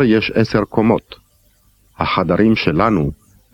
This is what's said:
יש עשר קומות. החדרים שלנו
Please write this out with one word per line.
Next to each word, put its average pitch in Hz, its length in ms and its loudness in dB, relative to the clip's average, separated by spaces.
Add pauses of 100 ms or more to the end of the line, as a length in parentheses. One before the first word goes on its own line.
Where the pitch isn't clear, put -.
יש 110 320 2
עשר 110 300 0
קומות. - 500 -2 (840)
החדרים 95 580 0
שלנו 85 560 0 (420)